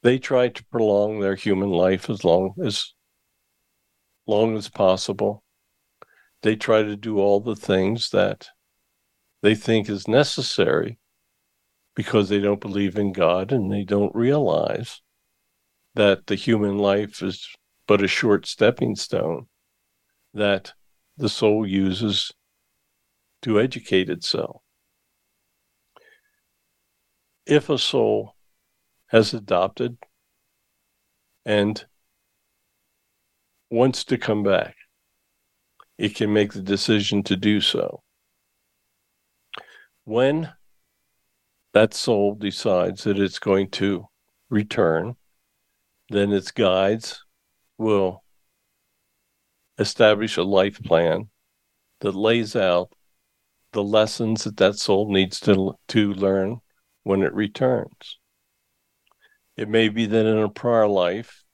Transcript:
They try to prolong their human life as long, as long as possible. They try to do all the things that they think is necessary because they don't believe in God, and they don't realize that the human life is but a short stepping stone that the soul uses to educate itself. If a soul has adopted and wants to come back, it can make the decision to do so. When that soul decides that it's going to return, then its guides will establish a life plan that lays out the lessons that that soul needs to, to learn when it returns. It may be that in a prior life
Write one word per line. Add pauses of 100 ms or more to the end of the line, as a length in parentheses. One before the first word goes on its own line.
They
try
to
prolong
their
human
life
as
long,
as (1300)
long
as
possible. (1000)
They
try
to
do
all
the
things
that (960)
they
think
is
necessary (960)
because
they
don't
believe
in
God,
and
they
don't
realize (960)
that
the
human
life
is (380)
but
a
short
stepping
stone (880)
that (440)
the
soul
uses (1120)
to
educate
itself. (2750)
If
a
soul (720)
has
adopted (1500)
and (1900)
wants
to
come
back, (1200)
it
can
make
the
decision
to
do
so. (2000)
When (1200)
that
soul
decides
that
it's
going
to (400)
return, (920)
then
its
guides (540)
will (1500)
establish
a
life
plan (720)
that
lays
out (800)
the
lessons
that
that
soul
needs
to, (140)
to
learn (440)
when
it
returns. (1400)
It
may
be
that
in
a
prior
life